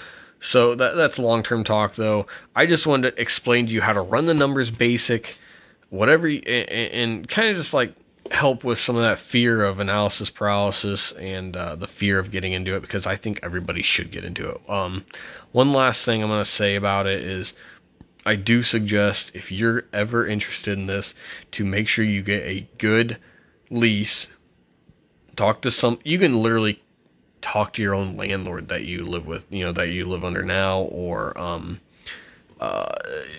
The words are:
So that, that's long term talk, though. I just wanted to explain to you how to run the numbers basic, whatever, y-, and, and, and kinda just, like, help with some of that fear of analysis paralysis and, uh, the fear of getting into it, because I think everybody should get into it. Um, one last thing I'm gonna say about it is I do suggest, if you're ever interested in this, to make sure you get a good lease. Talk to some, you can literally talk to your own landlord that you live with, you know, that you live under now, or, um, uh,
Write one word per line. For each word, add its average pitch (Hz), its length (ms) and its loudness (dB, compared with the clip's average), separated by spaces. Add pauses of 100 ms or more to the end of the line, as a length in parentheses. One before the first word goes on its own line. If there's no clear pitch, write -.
(400)
So 120 340 4
that, 123 220 0
that's 156 220 2
long 117 260 2
term 117 180 0
talk, 107 320 2
though. 107 320 0 (300)
I 135 100 6
just 165 200 2
wanted 131 280 2
to - 60 -4
explain 120 460 0
to 113 60 -4
you 113 80 0
how 113 120 4
to 101 80 2
run 110 260 0
the 165 80 4
numbers 139 360 2
basic, 120 680 0 (520)
whatever, 143 360 4
y-, 147 180 -2
and, 120 240 0
and, 110 240 -2
and 113 360 -2
kinda 214 260 2
just, 165 180 -6
like, 127 220 2 (360)
help 131 340 2
with 120 140 0
some 123 180 0
of 117 60 4
that 110 160 4
fear 117 440 2
of 98 180 2
analysis 101 500 0
paralysis 101 840 0
and, 92 440 -10
uh, 85 200 -8
the 92 100 -10
fear 98 320 2
of 95 120 -2
getting 92 240 -2
into 92 200 -2
it, 92 60 -2
because - 260 -6
I 95 100 -2
think 104 260 -6
everybody 87 400 -6
should - 280 -2
get 92 140 -10
into 90 240 -8
it. - 180 -8
Um, 92 380 -4 (480)
one 135 220 6
last 127 320 2
thing 110 160 2
I'm 107 80 0
gonna 104 160 0
say 101 300 0
about 98 300 2
it 95 160 -2
is 92 300 -6 (720)
I 107 120 2
do 117 260 2
suggest, 104 720 0
if - 180 -12
you're 113 400 0
ever 110 340 0
interested 101 520 -4
in 95 80 -6
this, 98 280 -4 (380)
to 101 140 -2
make 101 200 0
sure - 160 0
you 101 200 2
get 101 220 -2
a 92 220 -6 (120)
good 113 400 2 (500)
lease. 113 580 2 (1120)
Talk 107 260 2
to 127 80 0
some, 117 320 2
you 165 160 0
can 135 240 4
literally 110 400 2 (600)
talk - 320 -2
to 113 80 -4
your 98 120 2
own 95 220 -2
landlord 98 520 -6
that - 160 -4
you 87 200 -6
live 85 220 -6
with, 80 240 -8
you 95 160 -4
know, 87 60 -2
that 87 160 -2
you 87 180 -4
live 90 180 -4
under 90 180 -2
now, 95 380 0
or, - 580 -4
um, 87 400 -6 (800)
uh, 50 360 -4 (440)